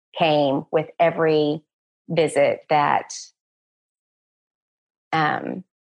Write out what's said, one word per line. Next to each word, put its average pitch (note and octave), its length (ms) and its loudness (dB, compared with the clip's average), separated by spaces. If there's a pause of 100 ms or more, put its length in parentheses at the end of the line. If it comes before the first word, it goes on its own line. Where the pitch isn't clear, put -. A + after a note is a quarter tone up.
(160)
came D3 540 0
with D#3 180 -2 (120)
every D#3+ 600 2 (460)
visit C#3+ 600 0
that, D3 460 0 (2000)
um, D#3+ 520 -4 (160)